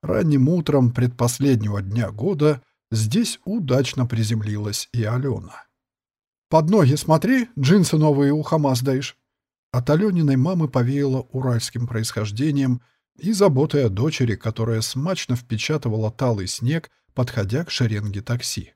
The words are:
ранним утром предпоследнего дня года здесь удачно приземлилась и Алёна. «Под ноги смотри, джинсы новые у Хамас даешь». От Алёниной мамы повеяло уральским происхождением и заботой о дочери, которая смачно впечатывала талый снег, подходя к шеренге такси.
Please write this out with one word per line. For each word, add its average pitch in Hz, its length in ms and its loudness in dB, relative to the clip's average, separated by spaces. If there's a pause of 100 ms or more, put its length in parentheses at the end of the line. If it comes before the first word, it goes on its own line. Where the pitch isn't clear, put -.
ранним 151 460 2
утром 147 420 2
предпоследнего 123 880 0
дня 98 300 -4
года 147 500 0 (300)
здесь 113 540 0
удачно 139 600 -2
приземлилась 107 840 -4
и 117 120 -4
Алёна. 120 600 -6 (840)
«Под 160 200 2
ноги 165 260 6
смотри, 214 520 2 (100)
джинсы 160 400 4
новые 143 360 4
у 151 100 0
Хамас 143 400 0
даешь». 135 340 -2 (540)
От 123 180 -2
Алёниной 165 460 2
мамы 160 320 2
повеяло 131 540 0 (100)
уральским 123 560 -4
происхождением 123 960 -2 (360)
и 180 140 -4
заботой 151 540 2
о 113 40 4
дочери, 113 460 0
которая 113 460 -4
смачно 143 540 -4
впечатывала 110 760 -4
талый 110 360 -2
снег, 151 440 -4 (240)
подходя 123 500 -2
к - 60 -12
шеренге 104 500 -2
такси. 120 540 -8